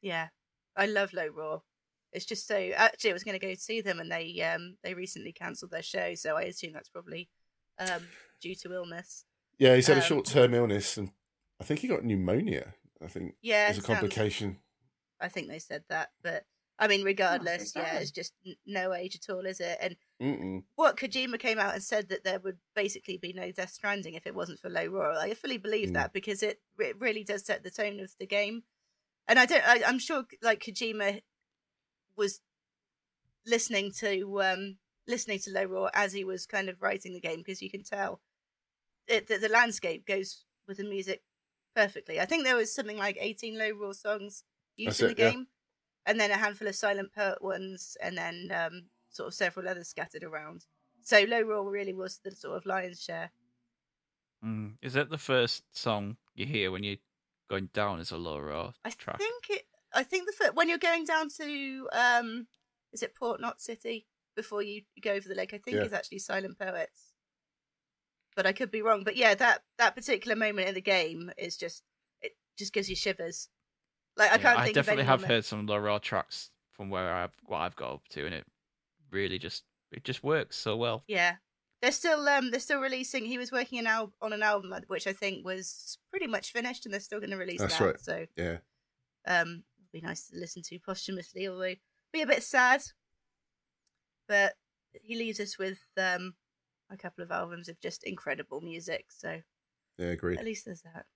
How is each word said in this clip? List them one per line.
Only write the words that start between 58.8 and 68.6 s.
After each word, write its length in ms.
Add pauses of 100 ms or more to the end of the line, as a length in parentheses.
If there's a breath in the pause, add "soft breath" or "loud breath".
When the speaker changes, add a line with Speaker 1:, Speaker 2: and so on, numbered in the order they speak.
Speaker 1:
I 60
Speaker 4:
track? 300
Speaker 1:
think 300
it, 180 (260)
I 100
think 240
the 60
fir-, 200
when 140
you're 100
going 280
down 320
to, 560
um, 540 (440)
is 120
it 120
Port 240
Knot 220
City 460 (280)
before 280
you 180 (200)
go 120
over 160
the 60
lake? 180
I 60
think 180
Speaker 2:
Yeah. 60
Speaker 1:
it's 100
actually 260
Silent 400
Poets, 540 (1200)
but 100
I 60
could 200